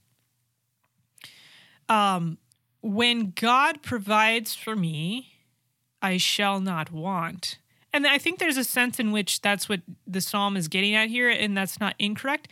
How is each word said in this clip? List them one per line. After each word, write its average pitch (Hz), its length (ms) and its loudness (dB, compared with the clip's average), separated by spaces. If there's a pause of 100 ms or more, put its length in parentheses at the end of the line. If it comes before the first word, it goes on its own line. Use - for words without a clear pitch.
(1900)
um, 190 480 2 (440)
"When 226 540 2
God 277 480 2
provides 220 720 0
for 220 220 -6
me, 170 560 -4 (680)
I 190 140 0
shall 196 460 0
not 170 280 -4
want." 170 680 -6 (360)
And 294 120 2
I 277 140 4
think 339 180 -2
there's 320 200 0
a 262 60 0
sense 240 360 0
in 220 120 0
which 208 300 -2
that's 202 260 0
what - 140 -2 (240)
the 185 160 -4
psalm 202 340 0
is 175 120 -2
getting 190 260 2
at 220 140 4
here, 240 220 0
and 208 280 0
that's 190 220 -4
not 202 180 -2
incorrect. 262 540 -4